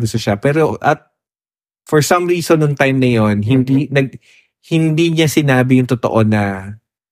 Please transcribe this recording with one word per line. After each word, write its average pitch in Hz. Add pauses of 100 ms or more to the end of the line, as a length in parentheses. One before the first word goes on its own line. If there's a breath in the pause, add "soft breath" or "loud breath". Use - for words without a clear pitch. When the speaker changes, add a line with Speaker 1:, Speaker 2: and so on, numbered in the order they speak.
Speaker 1:
gusto 110
siya. 104
Pero 143
at, 151 (800)
for 151
some 180
reason, 175
nung 147
time 135
na 127
yon, 107
hindi, 131
Speaker 2:
Mm-hmm. 143
Speaker 1:
nag-, 135 (480 soft breath)
hindi 160 (100)
niya 160
sinabi 127
yung 127
totoo 113
na, 101 (360)